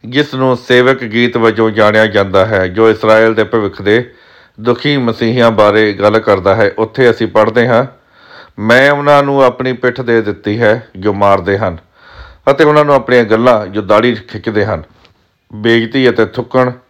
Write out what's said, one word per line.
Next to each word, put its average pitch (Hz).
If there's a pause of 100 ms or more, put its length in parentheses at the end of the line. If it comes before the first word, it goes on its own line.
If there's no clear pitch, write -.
ਜਿਸ 135
ਨੂੰ 131
ਸੇਵਕ 127
ਗੀਤ 120
ਵਜੋਂ 113
ਜਾਣਿਆ 107
ਜਾਂਦਾ 98
ਹੈ, 98
ਜੋ 110
ਇਸਰਾਏਲ 110
ਦੇ 107
ਭਵਿੱਖ 104
ਦੇ 110 (480)
ਦੁਖੀ 123
ਮਸੀਹੀਆਂ 117
ਬਾਰੇ 104
ਗੱਲ 104
ਕਰਦਾ 98
ਹੈ। 104
ਉੱਥੇ 117
ਅਸੀਂ 110
ਪੜ੍ਹਦੇ 110
ਹਾਂ, 123 (720)
"ਮੈਂ 123
ਉਹਨਾਂ 143
ਨੂੰ 139
ਆਪਣੀ 127
ਪਿੱਠ 123
ਦੇ 117
ਦਿੱਤੀ 104
ਹੈ 113
ਜੋ 98
ਮਾਰਦੇ 98
ਹਨ 92 (720)
ਅਤੇ 165
ਉਹਨਾਂ 151
ਨੂੰ 143
ਆਪਣੀਆਂ 123
ਗੱਲਾਂ 113
ਜੋ 101
ਦਾੜੀ 107
ਖਿੱਚਦੇ 107
ਹਨ। 95 (720)
ਬੇਇੱਜ਼ਤੀ 117
ਅਤੇ 110
ਥੁੱਕਣ 123 (200)